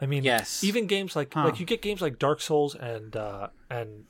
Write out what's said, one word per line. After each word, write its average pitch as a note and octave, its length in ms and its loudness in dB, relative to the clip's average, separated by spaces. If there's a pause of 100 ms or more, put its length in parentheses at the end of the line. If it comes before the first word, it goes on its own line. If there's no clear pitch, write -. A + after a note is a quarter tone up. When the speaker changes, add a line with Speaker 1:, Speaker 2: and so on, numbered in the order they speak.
Speaker 1:
I C#3 60 0
mean, C#3 180 0
Speaker 2:
Yes. A#2+ 380 2
Speaker 1:
even G#3 240 2
games G3 300 -2
like, C#3+ 160 -2
Speaker 3:
Huh. D#3 120 2
Speaker 1:
like, C#3+ 140 2
you F#3 60 -4
get A3 160 0
games G#3 220 -2
like C#3+ 160 -2
Dark D3 240 2
Souls D3 320 2
and, A2 420 -8
uh, G2+ 320 -4 (220)
and, G#2+ 400 -8